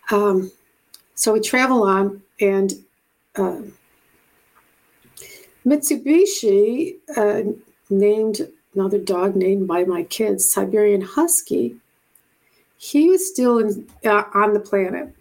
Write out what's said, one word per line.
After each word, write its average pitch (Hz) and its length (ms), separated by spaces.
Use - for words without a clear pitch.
Um, 190 420
so - 180
we 214 80
travel 254 420
on, 196 380
and, 196 340
uh, - 260
Mitsubishi, 277 1300
uh, 208 260
named, 208 580
another 196 240
dog 190 360
named 190 320
by 170 180
my 175 200
kids, 202 440
Siberian 202 520
Husky, 240 760
he 302 300
was 370 180
still 247 320
in, 208 300
uh, 208 200
on 208 180
the 202 80
planet. 202 600